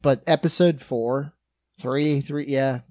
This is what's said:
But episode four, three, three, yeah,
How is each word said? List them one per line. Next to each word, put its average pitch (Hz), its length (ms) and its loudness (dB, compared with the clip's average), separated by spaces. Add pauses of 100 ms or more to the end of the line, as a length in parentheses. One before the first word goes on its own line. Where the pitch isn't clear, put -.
But 139 240 2
episode 165 560 2
four, 131 520 -4 (460)
three, 143 420 0
three, 147 260 -6
yeah, 135 440 0